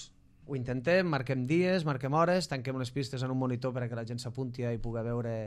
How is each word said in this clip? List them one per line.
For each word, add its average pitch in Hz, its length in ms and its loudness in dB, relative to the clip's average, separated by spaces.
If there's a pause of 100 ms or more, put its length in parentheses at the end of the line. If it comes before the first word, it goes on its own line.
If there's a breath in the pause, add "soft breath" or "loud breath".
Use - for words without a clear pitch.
(460)
ho 143 100 -6
intentem, 131 540 2
marquem 131 400 0
dies, 180 360 4
marquem 135 280 0
hores, 170 360 4
tanquem 131 280 -4
les 123 160 -2
pistes 127 320 -2
en 131 80 0
un 131 60 2
monitor 127 340 0
perquè 120 240 -4
la 117 80 -4
gent 120 160 -6
s'apunti 123 480 -4
i 113 120 -2
pugui 113 240 -2
veure 117 280 -2 (140)